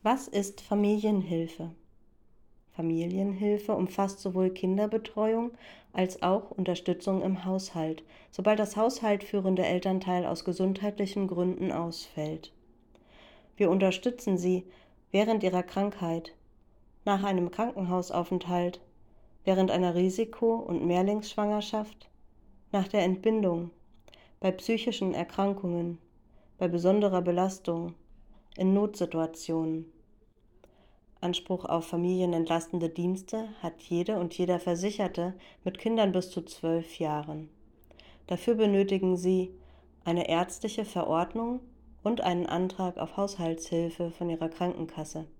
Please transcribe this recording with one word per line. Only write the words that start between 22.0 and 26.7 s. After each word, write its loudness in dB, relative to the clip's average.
nach 2
der 2
Entbindung, 2
bei 2
psychischen -2
Erkrankungen, -2
bei 0
besonderer 4